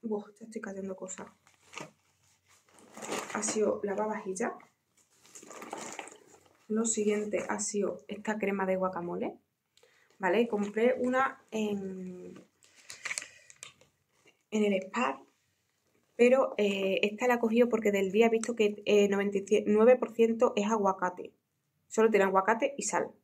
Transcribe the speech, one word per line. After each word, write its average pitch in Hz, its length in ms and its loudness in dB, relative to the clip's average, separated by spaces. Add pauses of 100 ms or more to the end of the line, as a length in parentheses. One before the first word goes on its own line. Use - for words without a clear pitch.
Uf, 214 240 -6 (140)
ya 226 60 -18
estoy 220 160 -12
cayendo 190 340 -10
cosas. 185 320 -14 (2000)
Ha 214 100 -2
sido 214 400 0
lavavajillas. 208 680 -4 (2250)
Lo 214 160 -2
siguiente 208 640 -2
ha 214 120 -4
sido 202 480 -4
esta 214 300 -6
crema 196 280 -2
de 185 100 0
guacamole. 185 600 -4 (800)
¿Vale? 202 320 2
Compré 220 500 0
una 254 420 0 (100)
en, 190 840 -6 (2250)
en 214 140 2
el 190 160 2
Spar. 247 380 -4 (960)
Pero, 247 400 6
eh, 196 460 0
esta 214 240 0
la 247 80 4
he 233 40 -2
cogido 233 300 4
porque 220 240 0
del 196 180 0
día 220 140 2
he 226 40 4
visto 226 240 -2
que, 208 320 0
eh, 202 220 6
noventa 196 300 0
y 202 300 0
nueve 220 280 8
por 240 160 -4
ciento 226 460 2
es 202 80 0
aguacate. 196 680 -2 (560)
Solo 220 220 4
tiene 196 160 6
aguacate 196 500 2
y - 80 -8
sal. - 280 -2 (120)